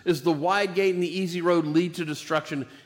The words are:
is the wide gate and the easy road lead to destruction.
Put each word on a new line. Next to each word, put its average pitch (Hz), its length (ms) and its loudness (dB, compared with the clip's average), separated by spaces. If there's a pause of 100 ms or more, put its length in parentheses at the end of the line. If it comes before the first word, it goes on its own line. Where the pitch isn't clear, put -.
is 160 180 0
the 165 100 2
wide 185 420 0
gate 190 200 2
and 180 80 -2
the 175 160 -4
easy 175 220 -2
road 170 240 4
lead 160 300 2
to 175 100 -4
destruction. 151 640 -4 (200)